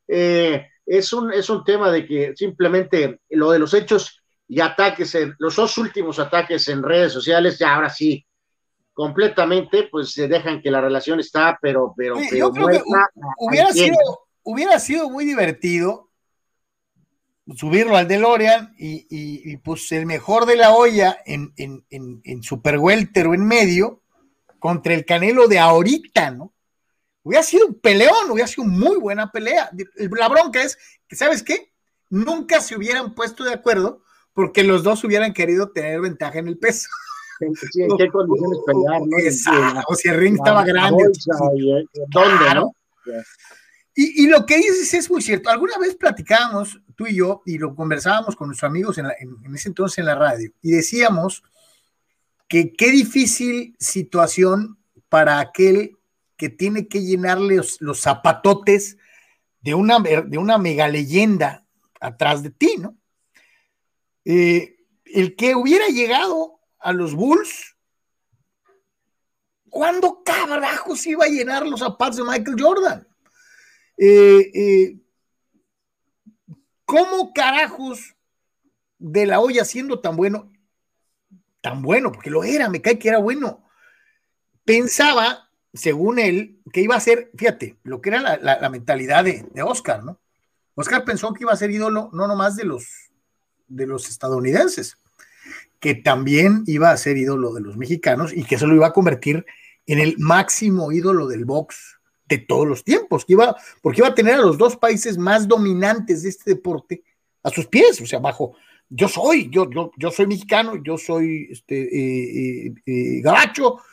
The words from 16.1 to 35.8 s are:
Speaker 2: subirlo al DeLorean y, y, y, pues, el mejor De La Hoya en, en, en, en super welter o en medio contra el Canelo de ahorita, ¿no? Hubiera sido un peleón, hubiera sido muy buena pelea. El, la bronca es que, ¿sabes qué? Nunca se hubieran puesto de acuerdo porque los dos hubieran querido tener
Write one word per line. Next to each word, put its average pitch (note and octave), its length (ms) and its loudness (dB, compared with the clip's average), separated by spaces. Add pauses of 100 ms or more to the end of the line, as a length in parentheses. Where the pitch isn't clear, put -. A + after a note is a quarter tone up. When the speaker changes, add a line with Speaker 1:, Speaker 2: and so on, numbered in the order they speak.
Speaker 2:
subirlo G3 400 2
al F3+ 120 4
DeLorean A3 680 2
y, D#3 320 -12
y, D3+ 440 -12
y, C#3+ 60 -14
pues, D#3+ 340 -10
el D#3+ 140 -4
mejor F#3+ 400 0
De A#3+ 100 4
La A3+ 160 8
Hoya A3 540 4
en, C#3+ 300 -10
en, C3+ 340 -14
en, B2+ 340 -16
en B2 180 -14
super C#3+ 360 -2
welter F#3 500 2
o E3 60 2
en G3 120 0
medio G#3+ 560 2 (560)
contra E3 360 -2
el D#3 100 -2
Canelo G#3+ 420 4
de G3+ 140 6
ahorita, E3+ 720 2
¿no? B2+ 200 -18 (720)
Hubiera C4 220 2
sido G4 220 4
un C4+ 80 -2
peleón, C#4+ 560 4
hubiera A3+ 180 -2
sido B3+ 180 -6
muy A3 320 2
buena G#3 320 -6
pelea. A#3+ 400 -2 (260)
El, G3+ 140 -6
la A3+ 180 0
bronca C4+ 340 2
es C4+ 140 -6 (300)
que, - 80 -20
¿sabes C#4+ 280 0
qué? - 300 -6 (360)
Nunca D4+ 520 -2
se - 160 -10
hubieran A#3+ 380 -6
puesto A3+ 300 -8
de B3+ 80 -4
acuerdo A3 500 -2 (300)
porque F#3+ 320 0
los F#3 180 2
dos G#3 220 0
hubieran G#3+ 280 0
querido F#3 380 -2
tener D#3+ 300 -6